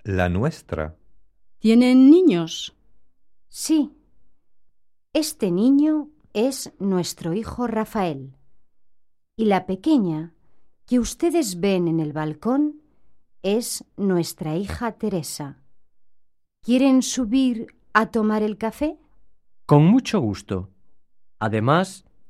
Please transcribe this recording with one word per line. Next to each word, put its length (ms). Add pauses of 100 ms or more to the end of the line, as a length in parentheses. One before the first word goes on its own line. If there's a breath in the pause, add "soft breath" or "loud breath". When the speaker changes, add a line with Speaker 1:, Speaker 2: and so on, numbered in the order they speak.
Speaker 1:
la 240
nuestra. 680 (640)
Speaker 2:
¿Tienen 500
niños? 680 (720)
Speaker 3:
Sí. 420 (1200)
Este 400
niño 600 (200)
es 480
nuestro 540
hijo 340
Rafael. 720 (960)
Y 100
la 200
pequeña 680 (520)
que 140
ustedes 600
ven 300
en 100
el 140
balcón 720 (600)
es 400 (100)
nuestra 640
hija 360
Teresa. 680 (1000)
¿Quieren 420
subir 640 (260)
a 140
tomar 340
el 160
café? 400 (720)
Speaker 4:
Con 180
mucho 340
gusto. 520 (640)
Además, 680 (240)